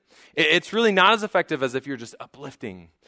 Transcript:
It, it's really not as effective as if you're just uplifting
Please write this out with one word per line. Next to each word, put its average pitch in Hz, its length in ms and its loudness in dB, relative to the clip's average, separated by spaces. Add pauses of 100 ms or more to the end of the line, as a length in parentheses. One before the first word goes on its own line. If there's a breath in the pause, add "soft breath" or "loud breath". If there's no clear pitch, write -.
(340 soft breath)
It, 156 160 2
it's 170 220 0
really 220 200 2
not 190 200 6
as 220 100 0
effective 165 400 -2
as 131 140 -2
if 131 100 -8
you're 139 100 -8
just 113 220 -14
uplifting 110 720 -16 (200 soft breath)